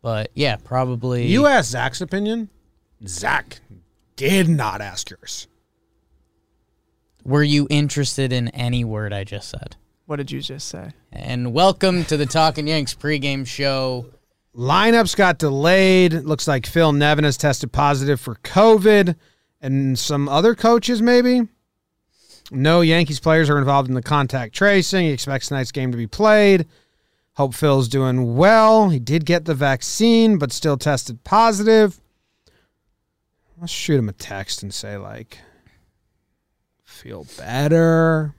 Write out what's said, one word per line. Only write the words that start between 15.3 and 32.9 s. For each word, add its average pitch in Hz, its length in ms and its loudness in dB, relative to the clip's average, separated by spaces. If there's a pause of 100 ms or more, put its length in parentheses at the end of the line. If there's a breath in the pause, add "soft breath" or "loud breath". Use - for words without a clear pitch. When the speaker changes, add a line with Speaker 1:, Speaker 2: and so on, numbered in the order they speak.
Speaker 2:
delayed. 180 760 4 (120)
Looks 151 220 -4
like 135 180 -2
Phil 165 260 2
Nevin 147 320 2
has 143 140 0
tested 139 340 -2
positive 139 480 0
for 120 240 -12
covid. 202 720 4 (460)
And 135 360 -2
some 143 300 -2
other 175 280 2
coaches, 233 460 0
maybe? 247 460 4 (1000 soft breath)
No 156 320 2
Yankees 160 380 2
players 160 300 2
are 147 100 2
involved 139 280 2
in 127 80 -2
the 123 60 -2
contact 120 540 -2
tracing. 190 500 2
He 151 60 0
expects 135 360 -6
tonight's 135 240 -6
game 131 200 -4
to 120 60 -6
be 117 100 -6
played. 202 580 4 (680)
Hope 135 180 -2
Phil's 135 340 0
doing 127 480 -2
well. 220 540 6
He 147 100 0
did 143 260 -2
get 170 200 0
the 165 80 -2
vaccine, 208 840 2
but 143 140 -4
still 147 240 -2
tested 131 480 -4
positive. 214 800 2 (1600)